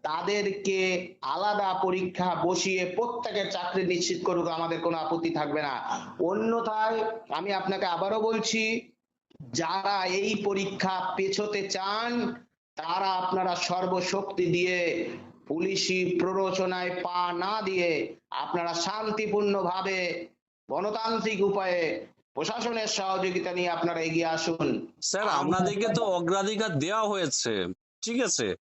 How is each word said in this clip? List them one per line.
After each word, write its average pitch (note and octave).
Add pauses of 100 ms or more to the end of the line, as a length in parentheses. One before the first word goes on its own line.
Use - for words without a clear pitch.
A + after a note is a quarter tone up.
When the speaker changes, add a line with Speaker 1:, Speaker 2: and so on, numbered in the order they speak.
Speaker 1:
তাদেরকে F#3+ (540)
আলাদা G3+ (160)
পরীক্ষা F#3 (160)
বসিয়ে F#3 (140)
প্রত্যেকের A3
চাকরি F#3 (100)
নিশ্চিত F3
করুক, E3+ (100)
আমাদের E3
কোনো E3
আপত্তি E3
থাকবে D3+
না। C3+ (560)
অন্যথায় A3 (400)
আমি F#3+ (100)
আপনাকে F#3 (100)
আবারও G3 (100)
বলছি, A3 (960)
যারা F#3+ (240)
এই A3 (160)
পরীক্ষা F#3+ (220)
পেছোতে G3 (140)
চান, G#3 (680)
তারা F3+ (120)
আপনারা F#3 (160)
সর্বশক্তি F3+ (100)
দিয়ে F3+ (720)
পুলিশি F#3 (200)
প্ররোচনায় F#3 (140)
পা F3+ (220)
না G3+ (140)
দিয়ে F3+ (540)
আপনারা E3+ (120)
শান্তিপূর্ণভাবে G3+ (720)
গণতান্ত্রিক G#3+ (100)
উপায়ে F#3 (540)
প্রশাসনের A3
সহযোগিতা F#3
নিয়ে F3+
আপনারা E3+
এগিয়ে E3
আসুন। D#3+ (420)
Speaker 2:
স্যার, G#3
Speaker 1:
আমরা E3
Speaker 2:
আপনাদেরকে F#3 (100)
তো A#3 (140)
অগ্রাধিকার G3 (120)
দেওয়া G#3+
হয়েছে, D3 (520)
ঠিক A#3 (100)
আছে, C3
Speaker 1:
হ্যাঁ। F2+